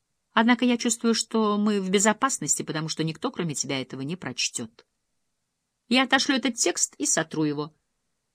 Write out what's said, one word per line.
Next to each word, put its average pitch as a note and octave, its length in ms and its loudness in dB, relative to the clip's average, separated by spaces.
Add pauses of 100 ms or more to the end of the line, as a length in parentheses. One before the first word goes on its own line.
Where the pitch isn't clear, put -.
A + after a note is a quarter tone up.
(320)
Однако A#3 320 4
я B3 140 2
чувствую, A#3 360 0
что G#3+ 440 0
мы G#3 240 0
в F#3+ 80 -4
безопасности, G#3 720 0
потому D#3 240 -6
что D#3 160 -4
никто, D#3+ 260 -4
кроме E3+ 260 -4
тебя, C3+ 260 -4
этого C3 200 -10
не D3 140 -6
прочтёт. - 720 -8 (1040)
Я B3+ 140 4
отошлю C4+ 320 2
этот B3+ 200 -2
текст - 420 -2
и D4 80 -4
сотру D#3+ 380 -2
его. D3 300 -4 (600)